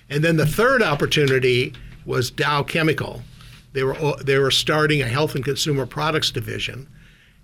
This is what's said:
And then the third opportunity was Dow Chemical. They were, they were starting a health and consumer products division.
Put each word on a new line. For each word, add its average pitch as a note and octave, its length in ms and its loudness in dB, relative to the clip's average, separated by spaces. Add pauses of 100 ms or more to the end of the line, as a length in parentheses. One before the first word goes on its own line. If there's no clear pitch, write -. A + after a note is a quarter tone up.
And D3+ 140 0
then E3 140 4
the D3+ 80 2
third A#3+ 360 2
opportunity C#3 920 2 (320)
was B2+ 260 -4
Dow C#3+ 320 0
Chemical. D3+ 580 -2 (520)
They C3+ 100 -2
were, C3+ 120 -2 (260)
they C3+ 160 2
were C3+ 140 2
starting D3+ 500 2
a B2 60 -2
health D3 280 -2
and C3 100 -4
consumer C3+ 400 0
products D3+ 460 -2
division. A2 560 -8 (560)